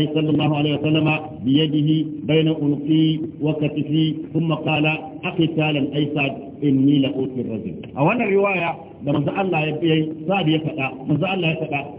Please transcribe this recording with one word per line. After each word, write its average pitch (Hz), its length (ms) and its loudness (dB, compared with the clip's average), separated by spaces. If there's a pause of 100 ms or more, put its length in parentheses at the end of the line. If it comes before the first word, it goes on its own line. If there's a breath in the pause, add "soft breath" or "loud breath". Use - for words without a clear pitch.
(140)
صلى 156 160 0
الله 151 280 2
عليه 147 220 2
وسلم 156 280 2 (380)
بيده 147 440 4 (340)
بين 160 240 4
عنقي 156 720 2 (220)
وكتفي، 151 720 0 (200)
ثم 165 200 0
قال: 151 320 0 (380)
'أقتالا 156 720 0
أي 147 200 0
سعد، 135 180 0 (300)
إني 139 360 4
لأوفي 127 420 -2
الرجل.'" 107 340 -6 (220)
أولا 214 280 2
رواية 190 720 0
da 143 160 -2
manzo 151 180 0
Allah 185 300 0
ya 156 340 0
yi, 156 160 0 (160)
Sa'ad 185 200 0
ya 156 120 4
faɗa, 143 280 -4 (200)
manzo 147 180 0
Allah 180 240 -2
ya 160 60 0
faɗa, 151 240 -4 (200)